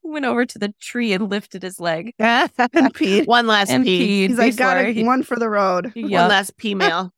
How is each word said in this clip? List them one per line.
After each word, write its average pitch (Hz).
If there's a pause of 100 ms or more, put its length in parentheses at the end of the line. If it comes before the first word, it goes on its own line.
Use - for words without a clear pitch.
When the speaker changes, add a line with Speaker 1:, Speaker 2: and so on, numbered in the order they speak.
Speaker 1:
went 302
over 240
to -
the 208
tree 233
and 190
lifted 196
his 185
leg. 170
Speaker 2:
<laughs> -
Speaker 3:
And 240 (460)
peed. 302
Speaker 2:
One 233
last 208
Speaker 1:
And 254
Speaker 2:
pee. 196
Speaker 1:
peed 190
Speaker 3:
He's 240
like, 226
"Gotta 262
Speaker 1:
before 233
he 220
Speaker 3:
one 254
for 240
the 226
road." 190
Speaker 1:
Yep. 226
Speaker 2:
One 180
last 196
pee 208
meal. 185